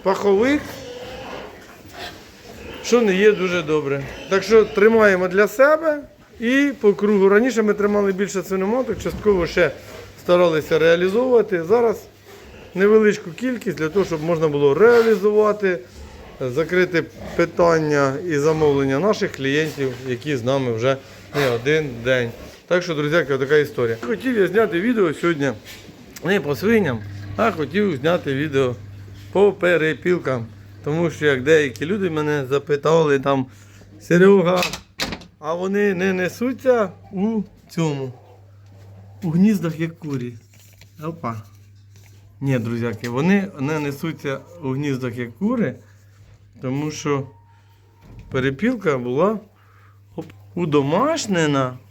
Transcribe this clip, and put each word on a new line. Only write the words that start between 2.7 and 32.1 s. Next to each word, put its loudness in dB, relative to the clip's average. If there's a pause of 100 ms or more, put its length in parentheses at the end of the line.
що 2
не 2
є 6
дуже -2
добре. -2 (260)
Так 0
що 6
тримаємо 4
для 2
себе 2 (400)
і 2 (100)
по 4
кругу. 4
Раніше 2
ми 2
тримали 0
більше -4
свиноматок, -2
частково 0
ще 2 (480)
старалися 2
реалізовувати. 2
Зараз 0 (720)
невеличку 4
кількість -6
для -2
того, 0
щоб -4
можна 0
було 2
реалізувати, 4 (640)
закрити 0 (320)
питання 2 (140)
і 0
замовлення 2
наших -2
клієнтів, -2 (140)
які -4
з -6
нами -2
вже 0 (380)
не 0
один 0 (140)
день. 0 (380)
Так 0
що, -4
друзяки, 0
така 2
історія. 0
Хотів -4
я 2
зняти 0
відео 0
сьогодні -2 (720)
не 0
по -4
свиням, 0 (360)
а 0
хотів -2
зняти -2
відео 0 (560)
по 4
перепілкам. 0 (380)
Тому -2
що, -6
як 2
деякі 2
люди -2
мене -2